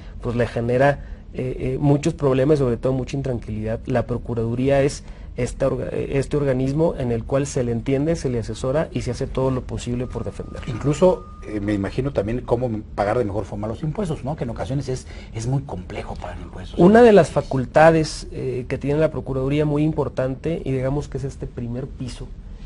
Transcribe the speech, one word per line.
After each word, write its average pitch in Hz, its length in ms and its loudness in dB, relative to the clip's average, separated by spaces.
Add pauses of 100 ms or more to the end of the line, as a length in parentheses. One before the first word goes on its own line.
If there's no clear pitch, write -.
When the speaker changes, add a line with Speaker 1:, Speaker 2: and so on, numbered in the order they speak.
(220)
Speaker 1:
pues, 120 160 -2
le 117 100 2
genera, 127 600 2 (260)
eh, 127 400 -4
eh, 135 80 -2
muchos 147 320 4
problemas 139 460 4
y - 0 -
sobre 120 180 2
todo 131 160 0
mucha 131 240 -4
intranquilidad. 113 680 -4
La 120 200 0
Procuraduría 120 800 0
es 143 200 0 (340)
esta 123 300 0
orga-, 127 240 -2
eh, - 280 -2
este 143 180 0
organismo 139 600 2
en 120 120 -2
el 113 120 -2
cual 139 240 0
se 139 160 -2
le 120 80 -2
entiende, 135 440 0
se 147 140 -2
le 120 100 -2
asesora 131 520 -2
y 123 100 -4
se 123 100 -4
hace 127 140 -4
todo 131 240 0
lo 127 120 0
posible 120 440 -4
por 113 180 -6
defenderlo. - 440 -10
Speaker 2:
Incluso, 147 580 2 (220)
eh, 104 120 -4
me 104 140 0
imagino 104 400 -2
también 113 280 0
cómo 120 280 0 (240)
pagar 107 240 0
de 123 80 2
mejor 101 200 -4
forma 104 220 -6
los 113 140 -6
impuestos, 156 420 -4
¿no? 143 120 -4
Que - 80 -6
en 120 80 -4
ocasiones 143 360 -4
es, 127 200 -6 (260)
es 113 140 -6
muy 135 160 0
complejo - 520 -8
pagar 90 260 -10
impuestos. - 380 -6
Speaker 1:
Una 208 220 10
de 233 100 10
las 175 200 8
facultades, 151 1000 4
eh, 131 380 -6
que 131 80 -2
tiene 143 220 0
la 156 100 4
Procuraduría 135 560 -2
muy 151 180 2
importante, 135 800 -2
y 135 80 -2
digamos 135 360 -2
que - 100 -6
es 127 60 -8
este - 240 -8
primer 120 400 -8
piso, 123 400 -10 (380)